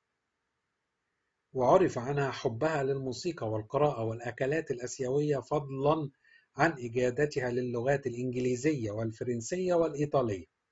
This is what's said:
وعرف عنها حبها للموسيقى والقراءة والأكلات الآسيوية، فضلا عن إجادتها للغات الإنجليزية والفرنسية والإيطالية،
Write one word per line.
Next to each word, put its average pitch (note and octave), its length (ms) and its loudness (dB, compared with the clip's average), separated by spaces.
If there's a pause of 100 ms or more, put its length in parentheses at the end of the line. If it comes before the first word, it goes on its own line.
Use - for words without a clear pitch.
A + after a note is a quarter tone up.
(1500)
وعرف C3+ 440 6
عنها C#3 340 0
حبها C#3 520 -2
للموسيقى C3+ 680 -4
والقراءة A#2 540 0
والأكلات C3 680 -2
الآسيوية، C3 680 0
فضلا C#3+ 720 0 (460)
عن D3+ 160 4
إجادتها B2+ 800 0
للغات B2 580 0
الإنجليزية B2 840 -2
والفرنسية A#2+ 840 -2
والإيطالية، C#3+ 720 0 (260)